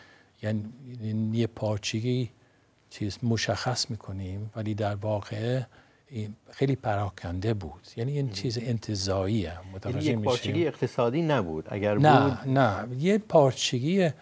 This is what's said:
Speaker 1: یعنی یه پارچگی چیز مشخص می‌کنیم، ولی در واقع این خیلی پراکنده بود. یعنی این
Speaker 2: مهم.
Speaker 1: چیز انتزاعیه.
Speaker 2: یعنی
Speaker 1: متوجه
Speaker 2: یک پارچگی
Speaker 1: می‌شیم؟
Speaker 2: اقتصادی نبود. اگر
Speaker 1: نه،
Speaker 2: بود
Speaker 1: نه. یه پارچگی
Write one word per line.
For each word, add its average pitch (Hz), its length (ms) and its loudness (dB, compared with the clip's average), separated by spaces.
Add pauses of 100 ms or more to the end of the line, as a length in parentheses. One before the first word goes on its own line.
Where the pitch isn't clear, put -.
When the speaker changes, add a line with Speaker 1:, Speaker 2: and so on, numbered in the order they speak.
(420)
Speaker 1:
یعنی 110 960 -4
یه 117 100 2
پارچگی 113 800 -2 (600)
چیز - 340 -6
مشخص 113 640 -2
می‌کنیم، 98 680 -8
ولی 107 180 -4
در 104 220 -2
واقع 107 680 -2 (520)
این 107 220 -8 (160)
خیلی 139 240 0
پراکنده 101 760 -2
بود. 80 340 -8 (100)
یعنی 120 140 -4
این 143 140 -2
Speaker 2:
مهم. 117 80 -6
Speaker 1:
چیز 110 280 -4
انتزاعیه. 98 760 0
Speaker 2:
یعنی 85 180 -4 (160)
Speaker 1:
متوجه 135 380 -2
Speaker 2:
یک 113 80 2
پارچگی 120 320 0
Speaker 1:
می‌شیم؟ 160 160 2
Speaker 2:
اقتصادی 131 540 0
نبود. 98 480 0
اگر 104 280 0
Speaker 1:
نه، 143 320 8
Speaker 2:
بود 131 280 0
Speaker 1:
نه. 107 300 2 (120)
یه 190 180 4
پارچگی 156 920 4 (120)